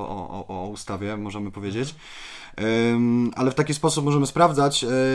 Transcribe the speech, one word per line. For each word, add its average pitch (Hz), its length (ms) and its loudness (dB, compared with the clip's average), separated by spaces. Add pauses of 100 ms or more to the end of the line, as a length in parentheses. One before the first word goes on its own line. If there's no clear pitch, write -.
o, 95 400 -10
o, 92 160 -8
o 101 40 -8
ustawie 104 480 -8
możemy 104 340 -8
powiedzieć. 101 440 -6 (960)
Ym, 120 440 4
ale 127 140 2
w 127 40 -4
taki 151 200 0
sposób 151 300 0
możemy 143 220 4
sprawdzać. 143 580 4
Y, 117 40 0 (260)